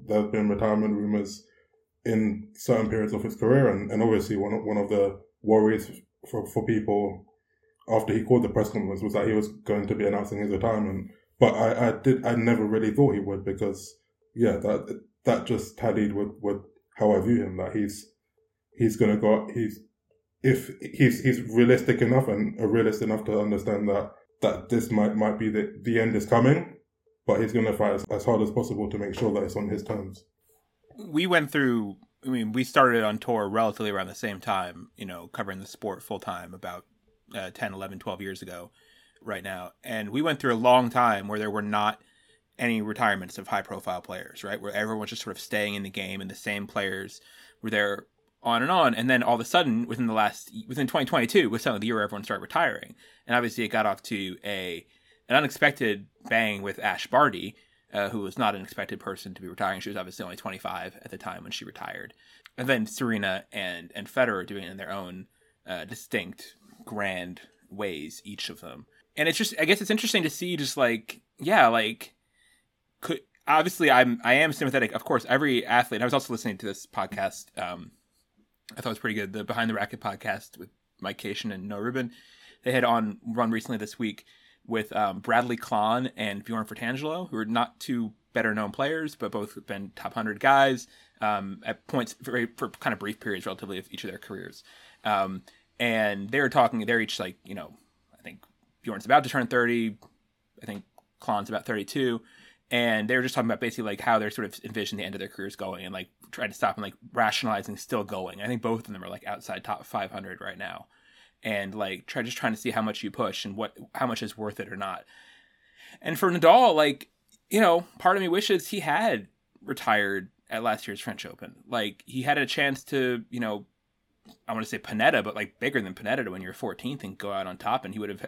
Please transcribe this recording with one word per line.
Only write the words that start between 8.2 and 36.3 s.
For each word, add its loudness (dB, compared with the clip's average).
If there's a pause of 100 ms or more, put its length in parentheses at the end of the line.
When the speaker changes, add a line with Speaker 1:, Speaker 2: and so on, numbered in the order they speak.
Speaker 1:
called 6
the 0
press 0
conference -4
was -2
that 2
he 2
was 2 (160)
going 0
to 2
be 0
announcing -2
his -2
retirement. 0 (300)
But 8
I, 2
I 2
did, 2
I 2
never 4
really 2
thought 6
he 0
would -4
because, -4 (400)
yeah, 4
that, -2 (240)
that 2
just -2
tallied 2
with, -2 (120)
with -2 (380)
how 6
I 6
view 4
him, -4
that -4
he's, -4 (680)
he's 4
gonna 6
go, 4
he's, -4 (640)
if 4 (100)
he's, 4
he's 4
realistic 6
enough 4
and -2
a 4
realist 4
enough 0
to 0
understand 0
that, 0 (300)
that 0
this 0
might, 4
might 2
be 0
the, -2
the 2
end 2
is 0
coming, 4 (500)
but 4
he's 0
gonna 4
fight 2
as, -4
as -4
hard 4
as 0
possible -2
to -6
make -6
sure 0
that 0
it's -4
on -4
his -4
terms. -8 (720)
Speaker 2:
We -2
went 4
through, 0 (280)
I -10
mean, -2
we 0
started 6
on 2
tour 0
relatively 0
around -2
the -12
same -6
time, -4
you -12
know, -12
covering -8
the -16
sport -10
full -8
time -10